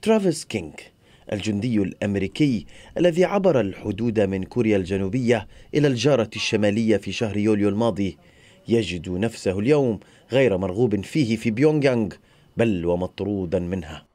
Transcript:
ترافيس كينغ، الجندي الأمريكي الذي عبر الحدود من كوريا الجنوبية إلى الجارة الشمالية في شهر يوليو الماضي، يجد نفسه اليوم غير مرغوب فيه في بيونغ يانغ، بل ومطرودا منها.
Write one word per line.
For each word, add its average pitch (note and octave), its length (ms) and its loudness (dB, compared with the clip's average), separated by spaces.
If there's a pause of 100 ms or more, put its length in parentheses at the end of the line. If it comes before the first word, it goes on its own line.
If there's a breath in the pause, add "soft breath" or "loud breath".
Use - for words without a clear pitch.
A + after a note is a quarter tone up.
ترافيس G3+ 440 2
كينغ، E2 260 -6 (640 soft breath)
الجندي G#2 440 -2
الأمريكي G2+ 880 0 (320 loud breath)
الذي F3 280 4
عبر F#3 340 2
الحدود G#2 600 -2
من F#2+ 240 0
كوريا A2 340 2
الجنوبية G2 720 0 (260 soft breath)
إلى D3 140 2
الجارة A#2+ 480 2
الشمالية G#2+ 640 2
في G2 140 -6
شهر G#2 260 -4
يوليو G#2 320 2
الماضي، G2+ 480 -2 (500 soft breath)
يجد F#2 420 -2
نفسه F#2+ 500 -2
اليوم B2 400 2 (320 soft breath)
غير A#2 260 4
مرغوب G2 480 0
فيه A#2 300 0
في A2+ 160 -2
بيونغ C#3+ 340 2
يانغ، A#2+ 240 2 (480 soft breath)
بل G2+ 280 0
ومطرودا F#2 760 -2
منها. F2 560 -8